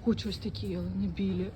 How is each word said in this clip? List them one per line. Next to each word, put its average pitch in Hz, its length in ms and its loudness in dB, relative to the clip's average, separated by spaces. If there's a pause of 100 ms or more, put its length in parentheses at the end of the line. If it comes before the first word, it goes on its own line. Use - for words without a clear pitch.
Хочу 220 240 4
ось 190 100 -2
такі, 196 360 -4
але 175 140 -2 (120)
не 202 60 2
білі. 185 500 0